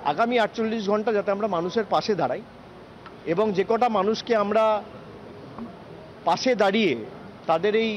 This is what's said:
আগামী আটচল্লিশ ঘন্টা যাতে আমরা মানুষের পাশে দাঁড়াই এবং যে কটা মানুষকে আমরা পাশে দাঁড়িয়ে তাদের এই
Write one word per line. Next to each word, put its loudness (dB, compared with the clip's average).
আগামী 2
আটচল্লিশ 0
ঘন্টা 0
যাতে 0
আমরা 0
মানুষের 0
পাশে 2
দাঁড়াই -2
এবং 2
যে 2
কটা 4
মানুষকে 2
আমরা 4
পাশে 2
দাঁড়িয়ে 4
তাদের 2
এই 2